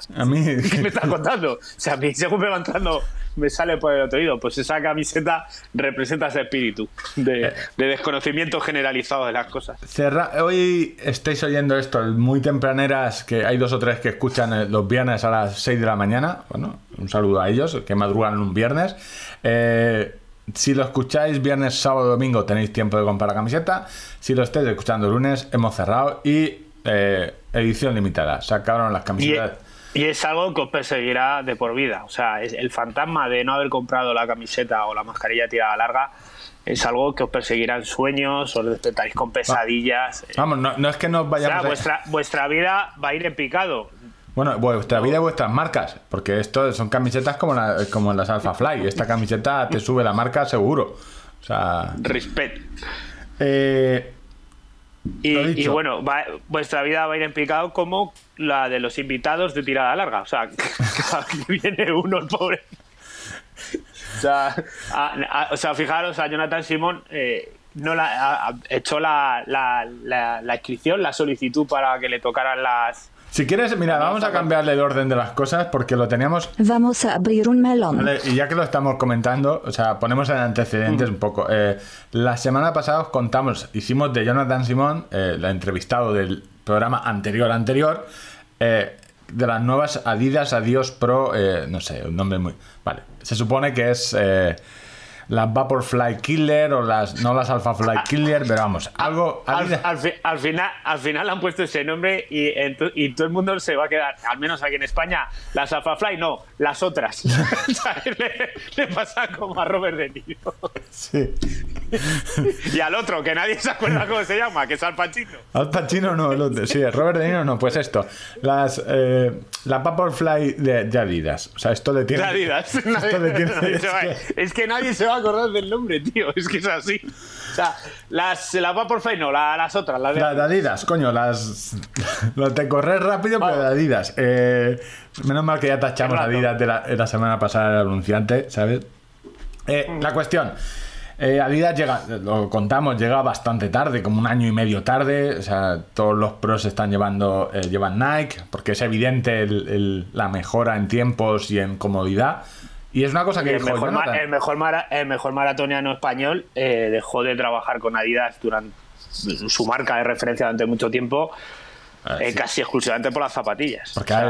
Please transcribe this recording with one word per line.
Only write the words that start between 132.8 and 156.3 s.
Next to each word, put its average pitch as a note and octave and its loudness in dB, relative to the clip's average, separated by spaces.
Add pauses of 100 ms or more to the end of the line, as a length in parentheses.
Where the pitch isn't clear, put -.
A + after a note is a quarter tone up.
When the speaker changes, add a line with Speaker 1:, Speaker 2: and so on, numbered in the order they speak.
Speaker 1:
rápido, G3+ 2
pero F3 2
Speaker 2:
Vale. C#3+ 2
Speaker 1:
de C3+ 4
Adidas. C3+ 2
Eh, B2 4 (460)
menos C#3+ 2
mal D#3 2
que D3 2
ya C3+ 4
tachamos B2+ 0
Speaker 2:
Qué B2 2
rato. A#2 0
Speaker 1:
Adidas A#2+ 2
de A#2+ 2
la, A2+ 2
de B2 -2
la A2+ 2
semana A2+ 2
pasada, G#2+ 4
el G2 2
anunciante, G#2 2
¿sabes? A2 0 (840)
Eh, C#3+ 0
Speaker 2:
Mm. E3 -4
Speaker 1:
la D3+ 0
cuestión, D3+ 0 (640)
eh, C#3 4
Adidas D3+ 2
llega, C3+ 0
lo G#2 0
contamos, A#2+ 2
llega B2+ 4
bastante A2 0
tarde, B2 0
como G#2 2
un A2+ 2
año A#2+ 4
y A2+ 2
medio G#2+ 2
tarde, C#3 2
o - -6
sea, F#2+ 0 (140)
todos G#2+ 4
los G#2+ 2
pros G#2+ 0
están G#2 0
llevando, G2+ 2
eh, G2 -2
llevan F#2+ 0
Nike, C#3+ 0 (100)
porque G#2 -2
es G2+ -4
evidente A#2 2
el, G#2 0
el, G2 0
la G#2+ 0
mejora G#2+ 0
en G#2 0
tiempos A2+ 0
y G2+ 2
en G2 -2
comodidad. G2 0 (500)
Y C3 2
es C3+ 0
una F3 0
cosa F3+ 0
Speaker 2:
Y C#3 0
Speaker 1:
que C#3 0
Speaker 2:
el B2+ 2
Speaker 1:
dijo B2+ 0
Speaker 2:
mejor C3+ 0
ma-, D3+ 2
Speaker 1:
Jonathan. D3+ 0
Speaker 2:
el D3 -2
mejor D3 0
mara-, D#3+ 0
el D3 0
mejor C3+ -2
maratoniano C#3 0
español, C3+ -2 (100)